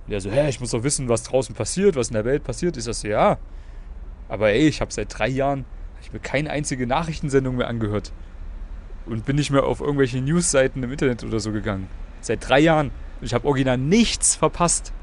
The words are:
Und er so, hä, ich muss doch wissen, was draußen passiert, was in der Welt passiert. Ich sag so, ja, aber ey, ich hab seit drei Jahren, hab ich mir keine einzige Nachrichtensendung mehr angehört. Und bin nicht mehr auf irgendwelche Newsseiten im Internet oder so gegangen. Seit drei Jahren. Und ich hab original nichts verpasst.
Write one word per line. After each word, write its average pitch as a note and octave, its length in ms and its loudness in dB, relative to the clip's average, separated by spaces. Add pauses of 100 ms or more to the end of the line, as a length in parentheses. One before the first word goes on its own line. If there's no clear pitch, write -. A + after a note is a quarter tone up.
Und G#2+ 60 -4
er G2+ 80 -2
so, F#2+ 100 -4
hä, C#3+ 160 4
ich C3 140 -2
muss A#2+ 100 -4
doch A#2 120 0
wissen, B2+ 260 0
was A2+ 140 2
draußen - 300 0
passiert, F3 440 2
was A#2 100 0
in - 60 -6
der G#2+ 100 0
Welt C#3 220 0
passiert. D#3 320 -2
Ich A2+ 80 -6
sag A#2 80 -4
so, G#2+ 160 -6
ja, D3 280 4 (920)
aber G2+ 220 4
ey, C#3+ 180 6
ich - 100 0
hab A2 140 -4
seit - 240 -6
drei A2 100 0
Jahren, C3+ 380 0 (300)
hab - 80 -18
ich - 100 -14
mir B2+ 60 -10
keine D3 320 -2
einzige C3+ 360 -2
Nachrichtensendung C3+ 680 2
mehr B2 100 0
angehört. G#2+ 460 -2 (920)
Und A2+ 200 -6
bin C3+ 100 0
nicht C#3+ 160 2
mehr C3+ 140 4
auf B2+ 160 0
irgendwelche C3+ 400 2
Newsseiten C#3 600 2
im A#2+ 80 -4
Internet C3 340 0
oder A2 160 0
so G#2+ 100 -2
gegangen. G2 380 -2 (320)
Seit - 260 -4
drei C3 120 6
Jahren. D#3 320 4 (280)
Und C3+ 60 -10
ich A#2 80 -2
hab A#2+ 100 0
original C3 340 2
nichts F3+ 580 4
verpasst. - 680 0